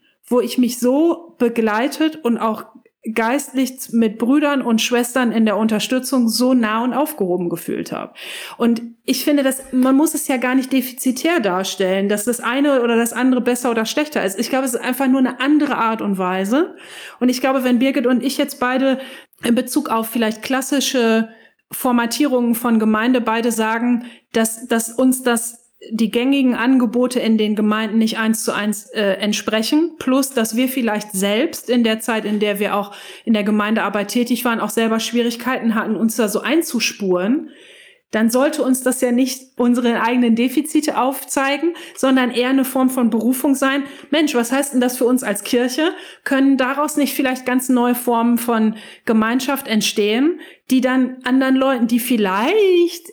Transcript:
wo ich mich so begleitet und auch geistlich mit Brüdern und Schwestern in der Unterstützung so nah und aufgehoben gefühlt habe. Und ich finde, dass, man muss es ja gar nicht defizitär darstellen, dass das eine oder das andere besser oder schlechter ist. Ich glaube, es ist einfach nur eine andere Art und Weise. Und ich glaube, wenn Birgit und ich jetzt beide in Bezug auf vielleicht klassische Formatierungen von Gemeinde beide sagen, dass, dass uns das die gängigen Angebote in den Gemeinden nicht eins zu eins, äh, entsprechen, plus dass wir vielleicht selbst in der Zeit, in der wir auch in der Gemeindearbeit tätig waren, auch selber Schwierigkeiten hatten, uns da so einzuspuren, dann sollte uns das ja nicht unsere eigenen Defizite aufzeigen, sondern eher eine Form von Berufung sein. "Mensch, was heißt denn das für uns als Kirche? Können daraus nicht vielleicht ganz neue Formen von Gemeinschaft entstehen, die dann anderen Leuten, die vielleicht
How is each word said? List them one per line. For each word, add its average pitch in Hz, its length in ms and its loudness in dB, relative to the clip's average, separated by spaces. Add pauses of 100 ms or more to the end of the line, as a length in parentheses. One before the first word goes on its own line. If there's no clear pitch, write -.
(280)
wo 247 120 2
ich 233 160 -2
mich 247 220 0
so 311 600 0
begleitet 240 840 0
und 233 160 0
auch 214 280 -4 (460)
geistlich 247 600 -2 (200)
mit 226 240 2
Brüdern 285 460 2
und 226 180 2
Schwestern 247 500 0
in 226 140 2
der 208 140 2
Unterstützung 233 680 0
so 247 260 2
nah 226 280 0
und 247 120 -2
aufgehoben 185 560 -2
gefühlt - 420 -6
habe. - 220 -10 (420)
Und 233 240 0 (240)
ich 262 200 -2
finde, 294 180 2
dass, 262 300 -2
man 254 220 2
muss 311 200 4
es 302 120 -6
ja 262 120 0
gar 247 160 -2
nicht 262 180 0
defizitär 262 680 0
darstellen, 190 680 0
dass 208 160 -2
das 240 160 -2
eine 269 400 0
oder 233 160 2
das 233 160 0
andere 254 300 2
besser 247 280 0
oder 226 140 0
schlechter 294 400 -2
ist. 190 140 -4
Ich 233 100 -2
glaube, 269 160 0
es 254 80 -2
ist 240 80 -4
einfach 254 260 -2
nur 262 120 4
eine 254 220 0
andere 285 360 2
Art 220 240 0
und 202 160 -2
Weise. 190 600 0 (440)
Und 247 80 2
ich 247 140 0
glaube, 269 200 0
wenn 247 160 2
Birgit 269 280 0
und 247 160 2
ich 269 160 -4
jetzt 285 200 -2
beide 262 400 0 (440)
in 240 120 2
Bezug 247 360 -2
auf 226 180 -2
vielleicht 220 340 -2
klassische 247 840 0 (420)
Formatierungen 240 840 0
von 226 240 0
Gemeinde 220 420 2
beide 226 320 0
sagen, 226 540 0 (260)
dass, 226 340 -2
dass 226 240 -2
uns 254 320 2
das - 380 -2 (300)
die 220 200 0
gängigen 254 440 2
Angebote 247 640 2
in 226 160 2
den 214 200 2
Gemeinden 214 420 0
nicht 220 180 2
eins 220 260 0
zu 214 100 -2
eins, 208 340 -4
äh, - 160 -4
entsprechen, 214 960 0
plus 262 320 0
dass 226 260 -2
wir 254 120 2
vielleicht 220 440 -4
selbst 208 560 -2
in 240 160 2
der 220 160 0
Zeit, 220 240 -2
in 208 160 -2
der 208 180 0
wir 202 160 -2
auch 202 200 -4 (320)
in 226 80 4
der 208 100 2
Gemeindearbeit 208 640 0
tätig 240 380 0
waren, 226 140 0
auch 214 100 -2
selber 226 280 0
Schwierigkeiten 233 760 -2
hatten, 214 200 -2
uns 220 220 0
da 220 120 2
so 196 120 -2
einzuspuren, 220 1080 -2 (640)
dann 220 180 2
sollte 285 320 2
uns 254 200 0
das 254 180 0
ja 247 100 2
nicht 254 480 -2
unsere 240 420 2
eigenen 233 360 2
Defizite 294 640 0
aufzeigen, 277 760 -2 (220)
sondern 262 340 2
eher 240 180 0
eine 269 160 2
Form 262 240 0
von 254 220 2
Berufung 254 460 2
sein. 269 260 0 (280)
"Mensch, 302 240 2
was 233 180 0
heißt 285 200 -2
denn 254 80 2
das 247 160 0
für - 80 0
uns 247 200 2
als 202 180 -4
Kirche? 262 480 0 (320)
Können 269 340 2
daraus 277 400 -2
nicht 285 160 0
vielleicht 262 320 -2
ganz 254 240 0
neue 247 280 2
Formen 240 420 2
von 220 380 0 (280)
Gemeinschaft 247 640 0
entstehen, 226 760 0 (300)
die 254 100 4
dann 254 440 0
anderen 262 320 2
Leuten, 262 320 2
die 240 100 2
vielleicht 311 1160 2